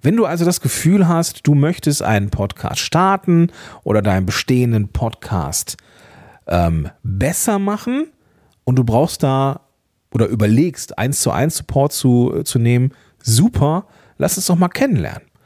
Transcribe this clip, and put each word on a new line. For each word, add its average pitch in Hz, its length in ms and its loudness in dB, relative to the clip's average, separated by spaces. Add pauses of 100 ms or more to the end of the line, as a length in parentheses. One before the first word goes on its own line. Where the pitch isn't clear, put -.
Wenn 170 140 2
du 226 100 2
also 165 180 -2
das 180 160 0
Gefühl 175 460 2
hast, 170 400 -2
du 147 80 4
möchtest 147 480 0
einen 101 280 0
Podcast - 500 -6
starten 175 720 2 (320)
oder 107 180 2
deinen 95 240 2
bestehenden 117 640 0
Podcast, - 880 -6 (720)
ähm, 82 420 0 (140)
besser 135 560 -2
machen 214 480 -4 (580)
und 127 120 2
du 131 80 4
brauchst 127 380 0
da 135 380 0 (520)
oder 113 140 2
überlegst, 113 720 0
eins 127 220 -4
zu - 100 0
eins 135 260 -2
Support 143 360 0
zu, 123 460 2
äh, - 60 -6
zu - 140 -2
nehmen, 123 340 2 (300)
super, 151 640 2 (320)
lass - 180 -2
uns 190 100 -6
doch 175 100 2
mal 175 120 2
kennenlernen. 180 600 -2 (160)